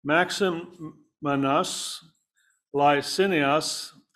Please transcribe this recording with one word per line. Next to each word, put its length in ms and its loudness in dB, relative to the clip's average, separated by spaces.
Maximinus, 1900 -2
Licinius, 1200 2